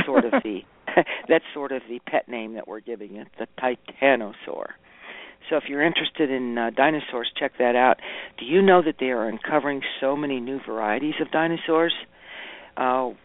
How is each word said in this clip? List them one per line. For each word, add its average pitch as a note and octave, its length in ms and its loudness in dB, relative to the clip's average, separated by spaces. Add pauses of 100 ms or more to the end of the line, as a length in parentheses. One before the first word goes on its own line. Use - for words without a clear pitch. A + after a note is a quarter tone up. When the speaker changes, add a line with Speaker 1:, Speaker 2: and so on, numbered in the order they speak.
Speaker 1:
sort C4 180 4
of A#3 60 -4
Speaker 2:
<laughs> C4 140 -2
Speaker 1:
the G#2 160 -6 (340)
<laughs> - 340 0
that's E3 160 4 (100)
sort C#3 180 -6
of B2+ 160 -6
the A#2+ 120 -10
pet - 280 -4
name A2+ 260 -10
that - 140 -12
we're G#2+ 120 -12
giving G#2 360 -14
it, G#2+ 120 -16 (100)
the A2+ 80 -8 (120)
titanosaur. B2 1080 -2 (840)
So D#3+ 60 2
if C#3+ 120 0
you're C#3+ 140 0
interested D#3+ 480 2
in, B2+ 260 -2
uh, A#2 140 0
dinosaurs, C3+ 680 0
check C#3 200 -4
that A#2+ 160 4
out. B2 220 6 (420)
Do A#2+ 60 -10
you E3 180 4
know F#3 200 8
that D3+ 180 -2
they C3 60 -2
are A#2 220 -2
uncovering C#3 540 -2 (180)
so C#3 160 0
many C#3+ 240 -4
new C3 240 -8
varieties A2 560 -2
of D#3+ 120 -6
dinosaurs? E3 600 2 (840)
Uh, B2+ 340 0 (140)